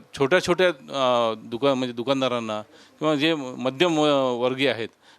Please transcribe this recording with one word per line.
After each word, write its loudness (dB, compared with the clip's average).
छोट्या-छोट्या, 2
अ, 0
दुका-, 0
म्हणजे, -4
दुकानदारांना -2
किंवा 0
जे 2
मध्यम, 0
अ, 2
वर्गीय 0
आहेत -4